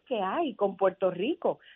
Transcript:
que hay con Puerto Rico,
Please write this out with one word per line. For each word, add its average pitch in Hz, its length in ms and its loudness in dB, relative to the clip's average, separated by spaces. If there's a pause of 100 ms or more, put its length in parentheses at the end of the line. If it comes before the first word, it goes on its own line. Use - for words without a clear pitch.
que 220 140 -2
hay 254 340 -2
con 196 220 0
Puerto 185 340 2
Rico, 196 480 -2 (160)